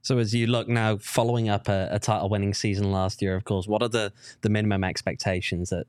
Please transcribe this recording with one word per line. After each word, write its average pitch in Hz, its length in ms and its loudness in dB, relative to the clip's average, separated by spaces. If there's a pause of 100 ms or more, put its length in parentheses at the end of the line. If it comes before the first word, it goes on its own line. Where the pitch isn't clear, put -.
So 131 160 0
as 110 160 0
you 117 140 2
look 117 200 0
now, 113 300 2
following 117 500 0
up 104 220 0
a, 95 220 2
a 101 80 0
title-winning 101 540 0
season 101 380 0
last 95 300 -2
year, 95 140 0
of 92 100 -4
course, 95 220 -2
what 107 140 0
are 120 60 0
the, 107 240 0 (300)
the 107 80 2
minimum 104 340 2
expectations 92 840 -2
that 87 200 -4